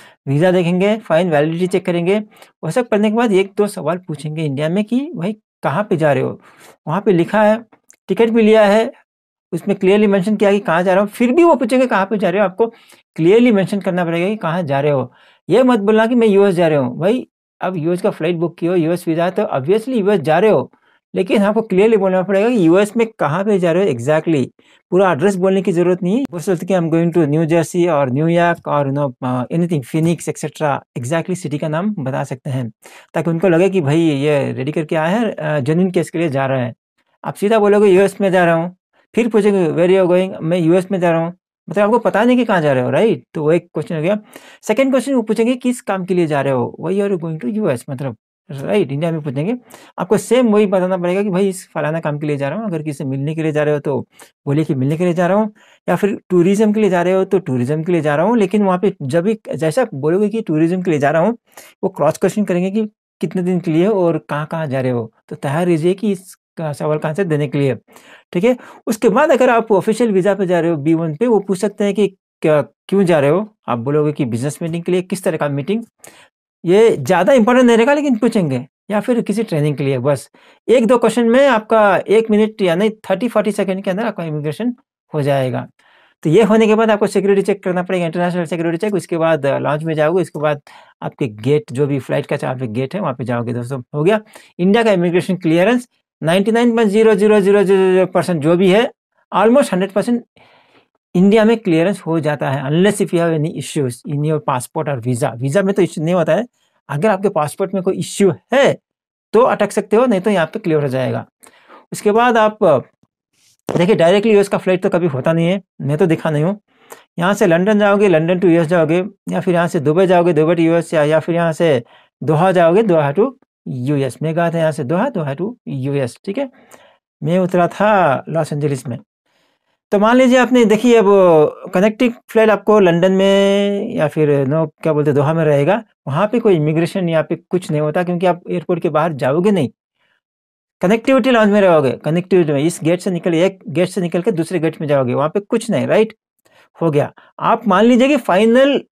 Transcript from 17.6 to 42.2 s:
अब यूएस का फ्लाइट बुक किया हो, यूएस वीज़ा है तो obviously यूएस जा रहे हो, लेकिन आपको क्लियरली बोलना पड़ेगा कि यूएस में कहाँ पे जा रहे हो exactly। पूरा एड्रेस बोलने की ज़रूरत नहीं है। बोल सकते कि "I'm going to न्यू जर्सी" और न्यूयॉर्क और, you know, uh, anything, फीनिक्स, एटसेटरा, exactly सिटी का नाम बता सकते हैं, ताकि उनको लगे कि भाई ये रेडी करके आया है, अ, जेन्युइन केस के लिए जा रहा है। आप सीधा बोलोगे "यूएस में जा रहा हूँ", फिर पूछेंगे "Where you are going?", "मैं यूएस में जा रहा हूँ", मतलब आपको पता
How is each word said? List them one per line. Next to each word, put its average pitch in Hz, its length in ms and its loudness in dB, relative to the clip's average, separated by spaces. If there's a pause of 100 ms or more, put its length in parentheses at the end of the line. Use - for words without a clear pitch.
अब 185 160 -4
यूएस 170 240 -2
का 180 80 0
फ्लाइट 175 260 -4
बुक 165 220 -4
किया 170 140 -2
हो, 185 60 0
यूएस 170 300 -2
वीज़ा 170 180 0
है 185 60 -2
तो 208 120 -2
obviously 190 460 -2
यूएस 208 300 0
जा 151 200 2
रहे 214 120 4
हो, 135 200 0 (440)
लेकिन 185 260 0
आपको 208 200 0
क्लियरली 220 360 2
बोलना 190 240 0
पड़ेगा 196 280 0
कि 214 180 2
यूएस 202 300 2
में 226 100 0 (120)
कहाँ 160 240 -2
पे 202 160 2
जा 175 120 0
रहे 175 120 2
हो 202 60 0
exactly। 143 560 0 (460)
पूरा 185 200 2
एड्रेस 175 240 0
बोलने 190 260 0
की 190 100 -2
ज़रूरत 180 320 0
नहीं 185 140 0
है। 277 140 -2
बोल 180 80 -10
सकते 180 260 -4
कि 190 80 -2
"I'm 175 140 0
going 165 260 0
to 170 140 2
न्यू 156 180 0
जर्सी" 170 420 0
और 143 220 0
न्यूयॉर्क 165 580 0
और, 147 220 -2
you 135 80 -4
know, 143 160 -4 (100)
uh, 127 340 -4
anything, 165 280 -2
फीनिक्स, 160 440 -2
एटसेटरा, 151 540 -6 (140)
exactly 160 380 -4
सिटी 151 220 -8
का 160 100 -6
नाम 175 320 -4
बता 139 240 -6
सकते 135 260 -10
हैं, 127 220 -6 (420)
ताकि 165 160 -2
उनको 165 180 0
लगे 180 220 4
कि 185 120 0
भाई 147 180 2
ये 143 520 0
रेडी 131 200 -6
करके 160 240 -4
आया 165 240 0
है, 220 120 -2
अ, 151 280 -4
जेन्युइन 170 320 0
केस 175 180 -2
के 180 100 -6
लिए 170 100 -2
जा 135 160 -2
रहा 131 140 -2
है। 120 140 -6 (520)
आप 143 80 -8
सीधा 214 260 0
बोलोगे 208 280 4
"यूएस 190 340 4
में 196 100 0
जा 180 140 4
रहा 170 100 2
हूँ", 170 200 -4 (400)
फिर 220 120 2
पूछेंगे 202 400 2
"Where 156 200 0
you 185 180 4
are 170 60 2
going?", 185 300 0
"मैं 180 180 -2
यूएस 180 320 2
में 196 80 -2
जा 170 120 2
रहा 165 80 2
हूँ", 170 140 -4 (360)
मतलब 190 140 0
आपको 226 160 2
पता 202 240 0